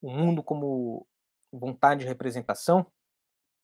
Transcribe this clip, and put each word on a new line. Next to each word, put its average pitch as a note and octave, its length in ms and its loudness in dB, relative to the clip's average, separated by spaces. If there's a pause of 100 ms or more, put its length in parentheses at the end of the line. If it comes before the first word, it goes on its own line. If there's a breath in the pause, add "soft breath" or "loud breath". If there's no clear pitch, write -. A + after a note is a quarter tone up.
O C#3 80 -10
Mundo D#3 320 2
como C3+ 640 -4 (460)
Vontade C3 540 2
e - 20 -6
Representação, B2+ 800 0 (800)